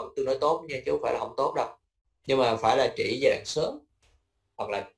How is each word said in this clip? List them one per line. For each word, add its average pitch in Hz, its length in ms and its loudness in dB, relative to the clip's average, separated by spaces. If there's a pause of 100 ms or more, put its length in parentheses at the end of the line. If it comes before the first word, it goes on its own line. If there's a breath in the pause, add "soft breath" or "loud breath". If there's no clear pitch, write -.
(160)
tương 135 100 -2
đối 131 120 0
tốt 160 320 0
nha, 139 60 -8 (100)
chứ 143 60 -2
không 147 120 0
phải 123 100 0
là 120 60 -2
không 110 180 -8
tốt 135 180 0
đâu. 127 120 0 (600)
Nhưng 135 100 2
mà 120 180 4
phải 110 220 2
là 131 200 2
trĩ 113 240 0
giai 131 100 6
đoạn - 140 -2
sớm, 269 340 -4 (760)
hoặc 107 120 -6
là 101 280 -4